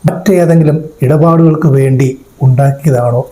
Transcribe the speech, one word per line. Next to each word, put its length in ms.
മറ്റേതെങ്കിലും 800
ഇടപാടുകൾക്ക് 680
വേണ്ടി 500
ഉണ്ടാക്കിയതാണോ 920